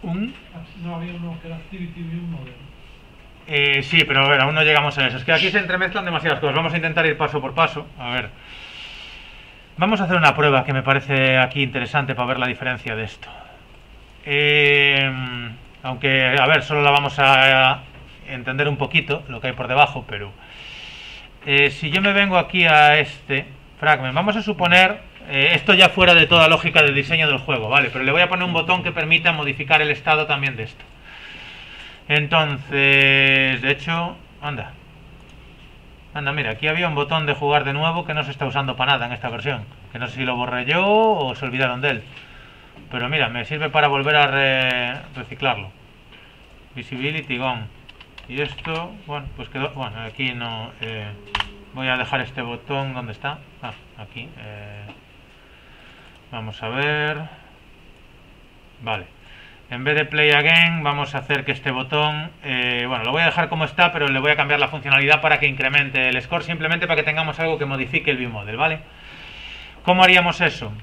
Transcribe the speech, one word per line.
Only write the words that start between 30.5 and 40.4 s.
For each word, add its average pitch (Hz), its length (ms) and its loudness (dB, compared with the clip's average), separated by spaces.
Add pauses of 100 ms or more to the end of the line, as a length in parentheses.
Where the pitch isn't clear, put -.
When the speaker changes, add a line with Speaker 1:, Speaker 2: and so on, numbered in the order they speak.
Speaker 1:
de 110 60 -8
esto. - 200 -14 (1300)
Entonces, 139 1500 2
de 131 100 0
hecho, 170 460 -4 (240)
anda. 139 320 -10 (1400)
Anda, 143 180 -4
mira, 135 200 -2
aquí 131 160 -4
había 170 200 0
un 156 80 -2
botón 147 320 0
de 143 60 2
jugar 147 300 2
de 139 100 -2
nuevo 165 320 -2
que 160 80 -6
no 151 100 -2
se 143 80 -8
está 135 140 -6
usando 131 300 -4
para 131 180 0
nada 120 120 -2
en 120 80 -8
esta 120 160 -8
versión. 117 360 -6 (260)
Que 117 80 -12
no 127 80 -6
sé 131 80 -12
si 127 100 -4
lo 127 100 -2
borré 123 300 -4